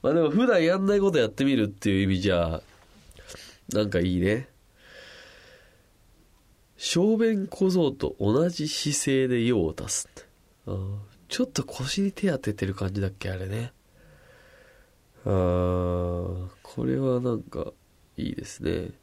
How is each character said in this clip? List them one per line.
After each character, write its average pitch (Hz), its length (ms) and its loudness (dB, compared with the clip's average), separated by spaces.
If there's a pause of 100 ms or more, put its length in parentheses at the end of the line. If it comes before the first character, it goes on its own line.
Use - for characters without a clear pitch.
ま 131 60 2
あ 147 60 2
で 170 60 4
も 151 100 4
普 226 160 4
段 190 160 6
や 175 140 4
ん 196 100 0
な 202 80 4
い 202 40 4
こ 196 120 4
と 156 80 2
や 113 80 4
っ - 20 -2
て 135 160 0
み 139 100 4
る 107 100 2
っ - 20 -4
て 104 240 -2
い 95 80 4
う - 60 2
意 - 20 2
味 95 140 2
じ 98 100 2
ゃ、 85 320 0 (1080)
な 107 120 2
ん 101 80 -2
か 92 80 0
い 90 160 2
い 87 40 2
ね。 107 300 0 (2250)
小 208 420 2
便 214 280 2
小 - 240 0
僧 175 220 4
と - 280 -6
同 123 300 2
じ 156 180 -4
姿 151 320 -2
勢 135 280 2
で 120 180 2
用 117 140 4
を 80 200 0
足 - 140 -6
す。 - 160 -6 (560)
あ 98 60 -8
ー、 98 260 -6 (300)
ち - 140 -4
ょ - 20 4
っ 254 80 -2
と - 120 -4
腰 - 380 -6
に 196 100 0
手 196 200 -2
当 135 80 -2
て 104 160 -4
て 98 100 -4
る 95 80 -2
感 95 180 -4
じ 101 80 -4
だ 98 100 0
っ - 20 -8
け、 98 180 -10
あ 95 80 -6
れ 92 80 -8
ね。 113 280 -6 (1500)
あ - 60 -4
ー、 90 1160 0 (160)
こ - 220 -6
れ 131 100 0
は 131 240 0
な 123 160 -2
ん - 80 -6
か - 280 -8 (460)
い - 120 -4
い - 60 -6
で - 80 -10
す - 200 -14
ね。 85 260 -2 (140)